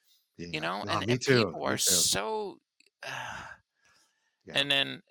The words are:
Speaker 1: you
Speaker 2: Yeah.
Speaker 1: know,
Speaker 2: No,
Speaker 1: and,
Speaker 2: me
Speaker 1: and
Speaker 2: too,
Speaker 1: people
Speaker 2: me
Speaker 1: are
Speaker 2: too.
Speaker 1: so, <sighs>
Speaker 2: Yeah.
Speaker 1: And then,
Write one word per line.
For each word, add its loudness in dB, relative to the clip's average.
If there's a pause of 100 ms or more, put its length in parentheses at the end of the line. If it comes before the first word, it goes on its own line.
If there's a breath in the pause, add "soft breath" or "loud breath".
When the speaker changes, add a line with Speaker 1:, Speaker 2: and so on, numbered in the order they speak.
(520 soft breath)
Speaker 1:
you -4
Speaker 2:
Yeah. -
Speaker 1:
know, -4
Speaker 2:
No, -2
Speaker 1:
and, -
Speaker 2:
me 2
Speaker 1:
and 0
Speaker 2:
too, 4
Speaker 1:
people -4
Speaker 2:
me 0
Speaker 1:
are -2
Speaker 2:
too. 4
Speaker 1:
so, -4 (440)
<sighs> -10 (1400 loud breath)
Speaker 2:
Yeah. -4
Speaker 1:
And 0
then, 0